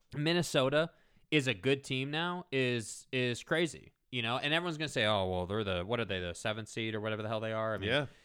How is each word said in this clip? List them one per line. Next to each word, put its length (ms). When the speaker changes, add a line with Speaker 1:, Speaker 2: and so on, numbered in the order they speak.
Speaker 1:
Minnesota 760
is 160
a 80
good 280
team 280
now 400
is, 600
is 320
crazy, 480
you 100
know? 160
And 160
everyone's 240
gonna 120
say, 160
"Oh, 240
well, 180
they're 160
the, 220
what 140
are 60
they, 140
the 140
seventh 360
seed 260
or 60
whatever 220
the 60
hell 100
they 120
are?" 240
I 20
mean, 120
Speaker 2:
Yeah. 160